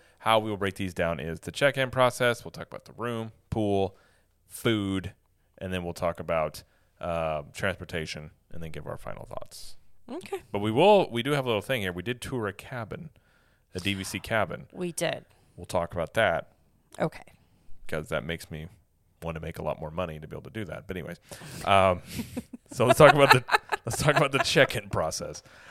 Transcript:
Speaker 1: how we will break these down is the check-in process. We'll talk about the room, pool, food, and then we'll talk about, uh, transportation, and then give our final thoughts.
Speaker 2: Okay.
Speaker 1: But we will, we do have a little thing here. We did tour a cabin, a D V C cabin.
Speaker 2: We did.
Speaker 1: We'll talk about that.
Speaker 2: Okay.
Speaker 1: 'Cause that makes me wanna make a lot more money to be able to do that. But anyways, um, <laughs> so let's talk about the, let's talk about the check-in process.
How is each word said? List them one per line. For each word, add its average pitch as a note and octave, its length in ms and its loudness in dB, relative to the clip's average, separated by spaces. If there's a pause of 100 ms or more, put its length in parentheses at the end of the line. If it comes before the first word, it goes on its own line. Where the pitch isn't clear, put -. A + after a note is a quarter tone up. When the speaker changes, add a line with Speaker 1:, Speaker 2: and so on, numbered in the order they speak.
(200)
Speaker 1:
how A2 180 4
we A2 100 0
will G#2 80 -2
break F#2+ 200 -2
these F#2 180 -4
down E2+ 260 0
is E2 200 -6
the - 120 -12
check-in C3+ 380 0
process. B2 540 2
We'll E2 80 -14
talk - 140 -14
about - 200 -16
the - 80 -20
room, A2+ 380 -6 (180)
pool, G2+ 440 2 (520)
food, G2 640 -2 (460)
and F#2 140 -8
then F2+ 120 -2
we'll F2 80 -6
talk E2+ 260 -2
about, D#2+ 440 -2 (360)
uh, D#2+ 440 -4 (100)
transportation, E2 800 -6 (200)
and E2 120 -8
then D#2+ 80 -8
give D#2 160 -10
our - 100 -8
final - 300 -12
thoughts. - 500 -12 (340)
Speaker 2:
Okay. F#4 280 -10 (120)
Speaker 1:
But G2+ 100 -2
we G#2+ 100 -2
will, F3 400 6
we A#2 120 -4
do C#3 100 -2
have C#3 120 -2
a B2+ 40 -4
little G#2+ 120 2
thing B2 220 -2
here. F#2 100 -2
We F2+ 100 -6
did A#2+ 200 -6
tour A#2 240 -6
a F#2+ 80 -6
cabin, G#2 560 -12 (640)
a F#2 60 -6
D G2 120 -2
V F#2+ 100 -4
C F#2+ 160 -8
cabin. F2 540 -4
Speaker 2:
We F3 200 -8
did. - 340 -6 (300)
Speaker 1:
We'll F2 100 -14
talk E2+ 260 -2
about E2 220 -4
that. F#2 380 0 (460)
Speaker 2:
Okay. - 340 -4 (540)
Speaker 1:
'Cause D#2 220 -4
that C#2+ 160 -2
makes E2 260 -8
me D#2+ 180 -10 (540)
wanna E2 180 -6
make E2 180 -10
a - 40 -8
lot - 180 -4
more D#2 100 -8
money E2 300 -6
to D#2 80 -16
be E2 80 -12
able D2+ 60 -12
to - 80 -16
do G#2+ 160 -8
that. - 200 -12
But F#2 100 -8
anyways, E2+ 220 -10 (460)
um, F#2+ 380 6 (340)
<laughs> - 360 -14
so A#2 140 2
let's - 120 6
talk D3+ 160 12
about C#3 180 8
the, B2+ 120 6 (400)
let's A2+ 160 -4
talk D3 160 4
about C#3+ 140 4
the C3+ 80 2
check-in B2+ 520 4
process. D#2+ 520 -4 (280)